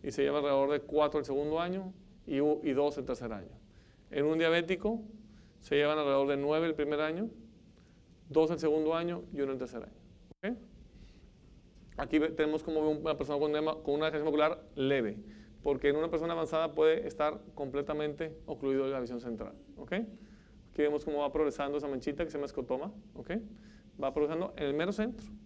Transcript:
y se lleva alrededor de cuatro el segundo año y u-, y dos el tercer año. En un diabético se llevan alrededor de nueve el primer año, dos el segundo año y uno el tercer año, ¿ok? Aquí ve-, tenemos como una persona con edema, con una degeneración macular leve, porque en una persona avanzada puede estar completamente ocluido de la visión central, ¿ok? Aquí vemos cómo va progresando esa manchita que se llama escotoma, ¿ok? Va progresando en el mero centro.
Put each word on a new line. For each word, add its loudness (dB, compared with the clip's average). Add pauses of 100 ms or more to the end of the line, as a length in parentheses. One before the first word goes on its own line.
y -6
se -2
lleva 2
alrededor 2
de 2
cuatro 2
el -4
segundo -2
año -4 (340)
y 0
u-, 4
y 0
dos 2
el -6
tercer -4
año. -10 (640)
En 2
un 2
diabético 2 (600)
se -2
llevan 4
alrededor 4
de 2
nueve 2
el 0
primer 2
año, -2 (1000)
dos 4
el -2
segundo 2
año -2 (100)
y -2
uno 0
el -4
tercer -8
año, -16 (420)
¿ok? -4 (1400)
Aquí 2
ve-, 4
tenemos 0
como 0
una 0
persona -2
con 2
edema, 2
con 0
una 0
degeneración 0
macular 2 (120)
leve, 2 (460)
porque 2
en 4
una 0
persona 0
avanzada 0
puede 6
estar 0 (140)
completamente -4
ocluido 0
de -2
la -2
visión -4
central, -8 (200)
¿ok? -8
Aquí -6
vemos 0
cómo -2
va 0
progresando 0
esa -4
manchita -2
que -4
se -6
llama -2
escotoma, -4 (220)
¿ok? -10 (680)
Va 0
progresando 0
en -4
el 0
mero 0
centro. -4 (200)